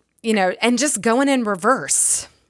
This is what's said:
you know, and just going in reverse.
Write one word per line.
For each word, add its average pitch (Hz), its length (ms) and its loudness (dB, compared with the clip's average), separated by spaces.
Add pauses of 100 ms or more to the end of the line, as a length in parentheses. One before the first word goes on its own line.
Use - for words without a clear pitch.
(240)
you 226 100 0
know, 185 260 2
and 240 180 2
just 233 240 -2
going 247 260 2
in 262 160 0
reverse. 202 840 -2 (240)